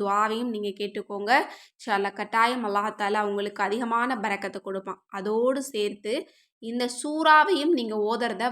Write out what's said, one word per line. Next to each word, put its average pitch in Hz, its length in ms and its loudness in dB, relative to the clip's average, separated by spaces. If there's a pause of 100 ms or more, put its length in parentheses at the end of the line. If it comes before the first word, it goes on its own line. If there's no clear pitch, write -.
துஆவையும் 214 540 0
நீங்க 208 160 -4 (100)
கேட்டுக்கோங்க. 202 500 -4 (460)
இன்ஷா - 200 -6
அல்லாஹ் 196 220 -2
கட்டாயம் 226 500 0
அல்லாஹ் 202 220 0 (100)
தஆலா 208 300 0
உங்களுக்கு 202 380 -2
அதிகமான 233 560 0
பரக்கத்தை 202 420 -4
கொடுப்பான். 190 340 -8 (180)
அதோடு 233 440 0 (100)
சேர்த்து 208 420 -4 (560)
இந்த 247 140 -2 (160)
சூறாவையும் 311 760 4
நீங்க 226 180 -2 (140)
ஓதுறத 226 440 -2